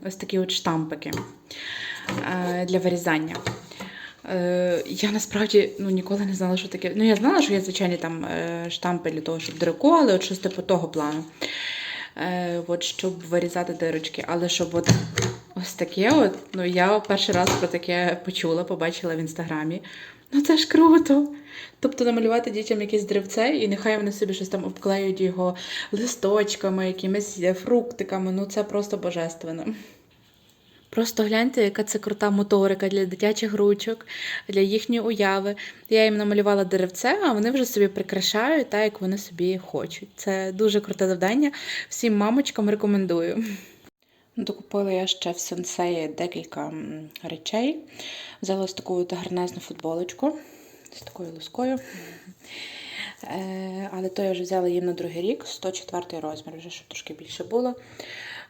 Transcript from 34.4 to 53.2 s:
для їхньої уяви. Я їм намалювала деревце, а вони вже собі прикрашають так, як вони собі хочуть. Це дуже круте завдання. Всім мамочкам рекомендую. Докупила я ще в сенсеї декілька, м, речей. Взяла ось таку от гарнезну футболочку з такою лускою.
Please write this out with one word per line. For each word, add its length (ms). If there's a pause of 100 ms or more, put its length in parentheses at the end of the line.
для 120
їхньої 420
уяви. 540 (340)
Я 160
їм 120
намалювала 460
деревце, 600
а 100
вони 180
вже 140
собі 220
прикрашають 840
так, 140
як 180
вони 160
собі 480
хочуть. 500
Це 360
дуже 300
круте 260
завдання. 440 (380)
Всім 280
мамочкам 520
рекомендую. 760 (960)
Докупила 520
я 160
ще 240
в 80
сенсеї 680
декілька, 540
м, 480 (140)
речей. 540 (640)
Взяла 220
ось 100
таку 220
от 180
гарнезну 460
футболочку 800 (600)
з 40
такою 300
лускою. 480 (1400)